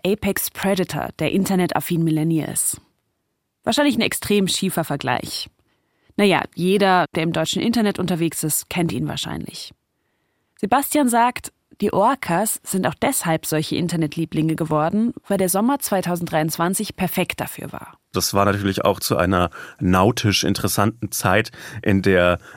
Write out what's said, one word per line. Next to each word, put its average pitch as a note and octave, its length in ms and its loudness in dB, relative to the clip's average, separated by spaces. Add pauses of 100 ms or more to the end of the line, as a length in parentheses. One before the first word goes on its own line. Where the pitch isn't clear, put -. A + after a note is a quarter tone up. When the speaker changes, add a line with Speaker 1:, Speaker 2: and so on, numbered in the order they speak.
Speaker 1:
Apex G3 440 -2
Predator F#3+ 680 -4
der D#3 140 -2
internetaffinen F3+ 680 0
Millennials. D#3 760 0 (840)
Wahrscheinlich A3+ 360 2
ein A3+ 40 2
extrem - 440 0
schiefer F3 380 -2
Vergleich. - 640 -4 (680)
Naja, G3 260 4 (120)
jeder, F#3 520 2 (100)
der D#3+ 80 0
im E3 80 0
deutschen D#3+ 280 -2
Internet A3+ 380 0
unterwegs E3+ 460 -2
ist, - 260 -4
kennt E3+ 220 -2
ihn C#3+ 160 -4
wahrscheinlich. - 640 -8 (880)
Sebastian C4+ 480 2
sagt, A#3+ 420 2 (300)
die G#3 120 0
Orcas G#3 680 0
sind F#3 240 -2
auch C#3+ 80 0
deshalb E3+ 500 0
solche D#3 320 -2
Internetlieblinge D#3+ 800 -2
geworden, E3 580 0 (160)
weil G3 80 0
der F#3 140 2
Sommer A3+ 300 2
zweitausenddreiundzwanzig F3 1160 -2
perfekt - 440 -2
dafür - 320 -10
war. - 260 -16 (140)
Speaker 2:
Das - 200 -2
war G2 140 4
natürlich G2 360 0
auch G2 160 2
zu - 200 -2
einer F2 320 2 (280)
nautisch F#2 640 4
interessanten G2+ 680 0
Zeit, G2+ 380 0 (320)
in G2 180 2
der, F2+ 380 4 (180)